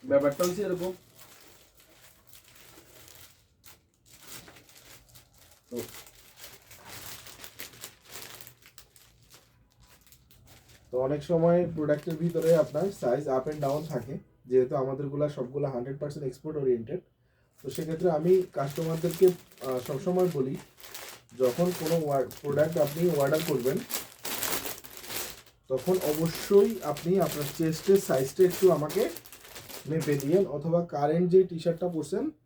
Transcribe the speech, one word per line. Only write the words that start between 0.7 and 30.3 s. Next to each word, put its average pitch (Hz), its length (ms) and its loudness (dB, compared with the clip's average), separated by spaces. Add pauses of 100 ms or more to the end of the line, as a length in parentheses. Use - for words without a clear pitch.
তো, 123 80 -8 (4000)
তো 123 80 -6
অনেক 143 240 0
সময় 170 360 4 (160)
প্রোডাক্টের 151 400 -2
ভিতরে 165 400 0
আপনার 151 300 2 (160)
সাইজ 135 260 0
up - 240 0
and 151 140 -8
down 143 160 0 (120)
থাকে, 117 200 -8 (320)
যেহেতু 127 300 2
আমাদেরগুলা 139 540 -2
সবগুলা 139 400 -4
হান্ড্রেড 131 300 -6
পার্সেন্ট 147 300 -8
export 156 320 -10
oriented। 127 400 0 (600)
তো 139 80 -10
সেক্ষেত্রে 165 420 -2
আমি 175 320 4 (100)
কাস্টমারদেরকে, 165 720 0
আহ, 131 600 -2
সবসময় 175 460 0
বলি, 135 220 -2 (840)
যখন 131 300 2 (120)
কোনো 160 160 0 (100)
ওয়ার-, 139 260 0 (100)
প্রোডাক্ট 147 360 0
আপনি 147 240 0 (160)
অর্ডার 143 300 2
করবেন, 135 300 0 (1900)
তখন 131 360 0
অবশ্যই 170 680 4 (120)
আপনি 165 360 0
আপনার 147 280 0 (100)
চেস্টের 165 400 2
সাইজটা 139 460 2
একটু 180 280 6
আমাকে 151 380 0 (800)
মেপে 151 280 0
দিয়েন, 160 280 2